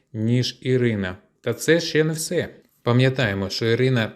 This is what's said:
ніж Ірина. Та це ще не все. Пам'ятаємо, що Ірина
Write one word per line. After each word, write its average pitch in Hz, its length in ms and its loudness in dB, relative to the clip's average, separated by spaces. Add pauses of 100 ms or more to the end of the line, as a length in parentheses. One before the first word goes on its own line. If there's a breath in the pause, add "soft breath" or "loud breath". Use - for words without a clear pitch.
(140)
ніж 120 480 0
Ірина. 113 560 0 (240)
Та 117 120 -4
це 160 260 2
ще 156 240 0
не 160 100 -2
все. 160 360 -4 (340)
Пам'ятаємо, 120 640 2
що - 160 -4
Ірина 117 500 2